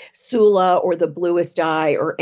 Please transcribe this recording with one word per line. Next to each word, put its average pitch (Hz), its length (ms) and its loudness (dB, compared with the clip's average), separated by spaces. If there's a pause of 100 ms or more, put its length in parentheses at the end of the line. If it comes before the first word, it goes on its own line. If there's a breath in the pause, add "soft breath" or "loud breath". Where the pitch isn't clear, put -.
(140 loud breath)
Sula 202 640 2
or 180 180 0
The 165 120 -2
Bluest 170 520 -2
Eye 160 380 0
or 156 240 -4